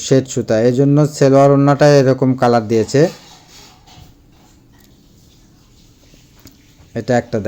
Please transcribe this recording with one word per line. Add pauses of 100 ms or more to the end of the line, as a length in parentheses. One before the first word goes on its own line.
শেড
সুতা, (120)
এই
জন্য (220)
সেলোয়ার
ওড়নাটা (140)
এরকম (100)
কালার
দিয়েছে। (4000)
এটা (100)
একটা